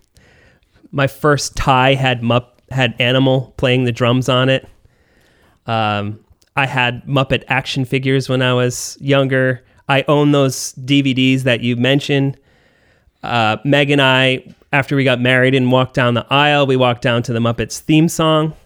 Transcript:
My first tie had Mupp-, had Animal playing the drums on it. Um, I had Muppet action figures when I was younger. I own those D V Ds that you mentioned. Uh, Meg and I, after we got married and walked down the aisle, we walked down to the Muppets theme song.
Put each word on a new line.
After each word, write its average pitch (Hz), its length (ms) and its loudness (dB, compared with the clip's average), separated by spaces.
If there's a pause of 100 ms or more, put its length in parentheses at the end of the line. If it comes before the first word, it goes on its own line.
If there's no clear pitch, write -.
(920)
My 139 160 -2
first - 480 -2
tie 131 400 2
had 127 280 -2
Mupp-, 120 380 -2 (100)
had 127 280 -2
Animal 131 600 0
playing 127 260 0
the 123 80 -2
drums 123 360 0
on 131 200 2
it. 131 180 -2 (1000)
Um, 107 580 -4 (320)
I 139 100 0
had 123 400 -4
Muppet 135 420 -2
action 131 360 -4
figures 131 440 -2
when 131 140 -2
I 127 120 0
was 123 460 -4
younger. 135 640 0 (240)
I 139 200 0
own 147 240 4
those 139 400 0
D 139 300 0
V 135 120 0
Ds 131 300 0
that 123 160 0
you 120 160 -2
mentioned. 139 600 0 (840)
Uh, 110 420 0
Meg 143 260 2
and 143 100 2
I, 131 540 0 (180)
after 143 240 0
we 135 80 2
got 127 160 2
married 127 340 2
and 127 160 2
walked 127 240 0
down 120 200 0
the 117 160 -4
aisle, 143 360 2
we 135 100 0
walked 123 260 0
down 120 220 -2
to 127 80 -8
the 117 80 -2
Muppets 117 400 -4
theme 160 280 2
song. 160 460 -2 (120)